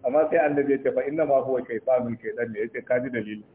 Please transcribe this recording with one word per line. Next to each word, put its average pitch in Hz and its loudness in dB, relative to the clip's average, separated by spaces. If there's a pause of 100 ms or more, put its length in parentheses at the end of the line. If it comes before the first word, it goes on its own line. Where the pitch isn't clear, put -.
Amma 151 4
sai 165 4
Annabi 143 2
ya 135 2
ce, 135 2
"Fa 131 0
innama 143 2
huwa 127 0
shaytanun 120 0
shaytan 117 -4
ne." 104 -6
Ya 113 -2
ce, 123 -8
"Ka 123 0
ji 131 -6
dalili." 107 -6 (120)